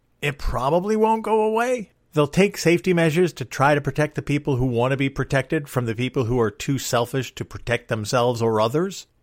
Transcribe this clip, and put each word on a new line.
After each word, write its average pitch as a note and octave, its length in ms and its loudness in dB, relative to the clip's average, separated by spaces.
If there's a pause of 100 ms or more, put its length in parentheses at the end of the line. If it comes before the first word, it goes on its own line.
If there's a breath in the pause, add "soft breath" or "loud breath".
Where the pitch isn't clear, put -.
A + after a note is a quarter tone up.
(220)
It C#3+ 160 -4
probably E3 560 0
won't A3 300 2
go A3 180 2
away. A3+ 480 -2 (220)
They'll D3 160 2
take G3 280 2
safety F3 380 2
measures E3 400 2
to B2+ 100 -10
try C#3 300 2
to C#3+ 60 2
protect C#3 340 -2
the C#3 80 -6
people C#3+ 340 -2
who B2+ 100 0
want B2 260 0
to C3+ 40 0
be C3+ 140 -2
protected C#3+ 580 -2
from B2 180 -2
the A2+ 100 -2
people B2+ 280 -2
who A#2+ 160 0
are A2 100 2
too - 280 -4
selfish B2 560 -2
to A2 100 -8
protect - 440 -6
themselves A#2+ 520 0
or A2+ 200 2
others. D3+ 480 -2 (140)